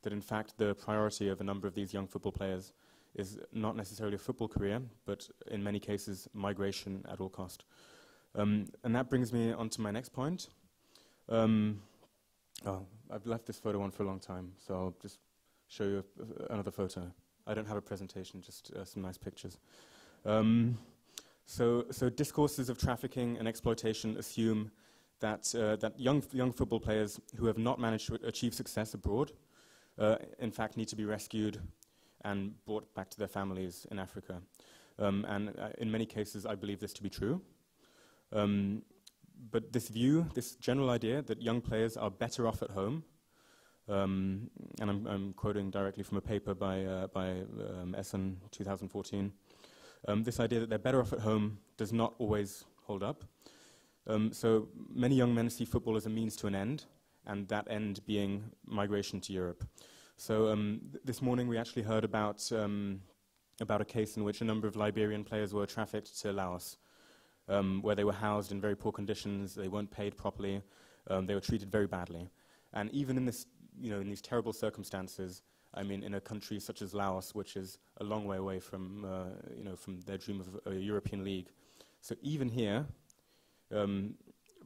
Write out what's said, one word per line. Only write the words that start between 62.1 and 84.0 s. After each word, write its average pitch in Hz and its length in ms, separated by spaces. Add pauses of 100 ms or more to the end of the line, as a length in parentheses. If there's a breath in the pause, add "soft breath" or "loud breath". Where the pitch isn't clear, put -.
um, 101 480 (580)
about 107 220
a 104 40
case 107 300
in 107 80
which 104 180
a 113 40
number 110 220
of 98 80
Liberian 107 480
players 104 300
were 101 120
trafficked - 560
to 104 100
Laos, 90 460 (720 soft breath)
um, 98 340
where 104 140
they 101 80
were 101 100
housed 104 380
in 98 100
very 104 140
poor 107 160
conditions, 101 640
they 98 120
weren't 101 240
paid 101 260
properly, 98 440 (480 loud breath)
um, 92 160
they 101 100
were 98 60
treated 98 300
very 104 160
badly. 87 420 (440 soft breath)
And 107 180
even 131 260
in 127 80
this, 120 200 (340)
you 123 100
know, 101 120
in 98 80
these 101 120
terrible 113 320
circumstances, 95 880 (320 soft breath)
I 98 100
mean, 98 200
in 101 100
a 98 80
country 107 380
such - 220
as 95 120
Laos, 98 420
which 101 200
is 95 240 (200 soft breath)
a 101 40
long 104 220
way 98 120
away 95 220
from, 95 460
uh, 92 500
you - 80
know, 92 120
from 90 260
their 98 160
dream 98 220
of 92 340
a - 20
European 98 480
League. 95 280 (500 loud breath)
So - 200
even 139 280
here, 117 360 (840 soft breath)
um, 101 440 (500)